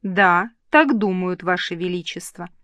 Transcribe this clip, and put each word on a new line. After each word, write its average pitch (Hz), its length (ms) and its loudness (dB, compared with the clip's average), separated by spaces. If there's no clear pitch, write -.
«Да, 185 480 2
так 285 280 4
думают, 185 460 -2
Ваше 175 320 -2
Величество». 175 760 -8